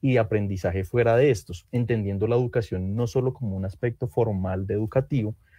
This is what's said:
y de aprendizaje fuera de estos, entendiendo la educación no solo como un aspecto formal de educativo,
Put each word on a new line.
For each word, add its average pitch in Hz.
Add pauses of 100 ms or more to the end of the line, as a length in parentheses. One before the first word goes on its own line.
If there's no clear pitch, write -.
y 135
de 123
aprendizaje 98
fuera 117
de 139
estos, -
entendiendo 107
la 117
educación 104
no 120
solo 127
como 104
un 95
aspecto 117
formal 98
de 101
educativo, 110 (260)